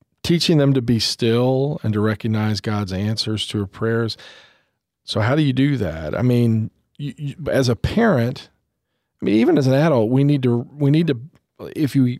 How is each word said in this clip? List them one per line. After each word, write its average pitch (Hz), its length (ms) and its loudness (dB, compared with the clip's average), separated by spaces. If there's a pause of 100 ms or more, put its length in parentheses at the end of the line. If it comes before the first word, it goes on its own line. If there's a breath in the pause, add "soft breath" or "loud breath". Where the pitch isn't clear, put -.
(220)
teaching 170 360 2
them 139 160 4
to 131 80 2
be 117 160 0
still 127 840 0
and 110 100 -2
to 104 80 0
recognize 107 600 -2
God's 104 320 -4
answers 107 560 -4
to 107 120 -4
our 101 60 -4
prayers. 113 500 -4 (880 loud breath)
So - 160 -4
how 120 160 0
do 160 60 2
you 139 100 2
do 139 260 0
that? 80 400 -6
I 107 40 -2
mean, 120 480 2 (280)
you, 143 180 -10
you, 143 180 -10 (160)
as 127 180 2
a 117 80 0
parent, 143 720 -2 (720)
I - 40 -6
mean, 98 100 2
even 294 200 4
as 135 120 2
an 131 60 4
adult, 135 360 2
we 135 140 2
need 143 180 2
to, 120 300 0
we 143 180 0
need 160 160 2
to, 135 120 -2 (580)
if 135 200 -2
you, 123 240 2